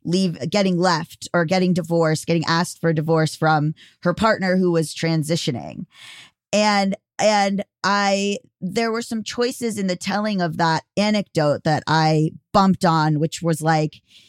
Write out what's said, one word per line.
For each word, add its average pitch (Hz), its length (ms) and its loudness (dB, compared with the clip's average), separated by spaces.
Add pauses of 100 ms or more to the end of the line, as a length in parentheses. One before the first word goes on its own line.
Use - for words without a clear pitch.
leave, 175 480 -2
getting 190 260 0
left 170 560 -2
or 175 120 2
getting 185 280 2
divorced, 165 540 0
getting 165 200 0
asked 170 340 -2
for 165 120 0
divorce 156 440 0
from 156 380 0 (280)
her 175 100 0
partner 185 440 0
who 180 160 2
was 160 200 -2
transitioning. 151 920 -4 (680)
And, 202 440 2 (240)
and 202 440 2 (200)
I, 202 540 0 (220)
there 226 300 -2
were 226 120 -4
some 226 200 -8
choices 233 560 -4
in 196 80 -2
the 180 80 -2
telling 202 460 -2
of 170 160 -2
that 160 260 2 (140)
anecdote 190 680 0
that 151 240 0
I 156 460 2 (200)
bumped 190 320 4
on, 156 360 2
which 160 200 -4
was, 160 220 -2
like, 156 400 -2 (260)